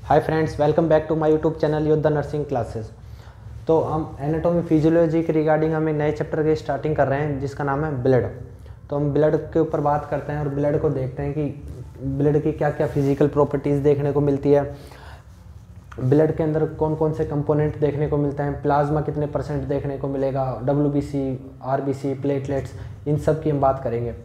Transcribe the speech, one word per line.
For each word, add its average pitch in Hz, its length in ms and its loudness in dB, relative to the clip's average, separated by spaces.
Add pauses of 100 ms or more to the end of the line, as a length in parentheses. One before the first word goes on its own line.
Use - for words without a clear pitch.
(100)
Hi 147 100 6
friends, 156 320 0
welcome 156 360 2
back 156 200 4
to 165 60 0
my 156 140 2
YouTube 156 320 2
channel 151 260 0
योद्धा 151 240 4
Nursing 147 340 -2
Classes। 113 420 -4 (800)
तो 160 140 4
हम 147 400 -4
anatomy 165 420 0
physiology 160 600 4
के 165 100 0
regarding 156 380 4
हम 160 180 0
एक 156 80 0
नए 147 160 2
chapter 156 300 -2
के 156 140 4
starting 151 400 -2
कर 139 120 4
रहे 135 120 0
हैं 147 200 -2
जिसका 139 240 -6
नाम 143 200 0
है 143 180 -4
blood। 123 240 4 (640)
तो 143 60 -4
हम 143 160 0
blood 151 240 4
के 151 220 -2
ऊपर 160 220 0
बात 147 300 0
करते 143 220 -4
हैं 151 80 -4
और 147 80 -2
ब्लड 147 320 0
को 156 100 2
देखते 131 320 -4
हैं 143 100 -4
कि 147 320 -4 (380)
blood 143 400 2
की 151 100 0
क्या 147 180 0
क्या 147 160 -2
physical 139 420 2
properties 143 500 2
देखने 143 340 2
को 143 80 2
मिलती 143 320 2
है, 143 240 2 (1200)
Blood 151 360 4
के 165 60 -2
अंदर 156 240 0
कौन 156 280 -2
कौन 156 180 0
से 156 120 -2
component 151 540 0
देखने 143 300 0
को 147 80 0
मिलते 147 260 -2
हैं, 139 200 -4
plasma 147 380 2
कितने 147 260 -2
percent 143 380 -4
देखने 139 340 -4
को 139 100 -4
मिलेगा, 135 560 -2
डब्ल्यूबीसी, 139 880 0 (100)
आरबीसी, 135 520 -2
platelets, 139 600 -4 (340)
इन 151 100 0
सब 151 240 0
की 156 80 0
हम 143 100 0
बात 135 240 2
करेंगे। 117 280 -4 (120)